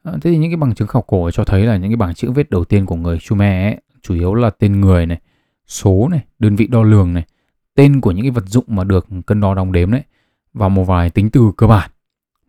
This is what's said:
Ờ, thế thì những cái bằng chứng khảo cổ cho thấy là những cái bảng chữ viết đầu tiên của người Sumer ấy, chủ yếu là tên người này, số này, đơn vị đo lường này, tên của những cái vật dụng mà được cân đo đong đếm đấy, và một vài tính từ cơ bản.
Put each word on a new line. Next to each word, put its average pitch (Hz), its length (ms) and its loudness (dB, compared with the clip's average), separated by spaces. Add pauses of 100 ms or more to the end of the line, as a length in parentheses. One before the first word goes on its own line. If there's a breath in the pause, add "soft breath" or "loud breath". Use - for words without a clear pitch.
Ờ, 151 140 -8
thế 170 100 0
thì 165 60 2
những 165 140 0
cái 170 60 -4
bằng 135 180 -2
chứng 104 120 -4
khảo 120 140 -2
cổ 87 300 -2
cho 107 120 -4
thấy 101 220 0
là 113 120 0
những 95 140 -4
cái 117 40 0
bảng 90 180 -4
chữ 120 180 -6
viết 147 180 -2
đầu 90 160 -2
tiên 101 200 0
của 87 100 -6
người 85 240 -4
Sumer 101 540 0
ấy, - 40 -10 (240)
chủ 92 140 -6
yếu 90 200 -2
là 117 140 0
tên 101 320 0
người 92 240 4
này, 82 140 -6 (460)
số 101 460 0
này, 156 100 -2 (180)
đơn 104 160 0
vị 104 120 0
đo 113 160 2
lường 101 300 4
này, 85 120 -4 (500)
tên 139 260 4
của 101 100 0
những 95 120 -4
cái 135 80 -2
vật 120 160 -4
dụng 113 200 0
mà 98 160 -4
được 95 240 0 (180)
cân 104 160 0
đo 98 120 0
đong 95 180 -2
đếm 90 200 0
đấy, 135 120 -2 (500)
và 101 160 -2
một 95 140 2
vài 87 260 0
tính 104 200 0
từ 113 280 2
cơ 113 100 2
bản. 107 220 2 (600)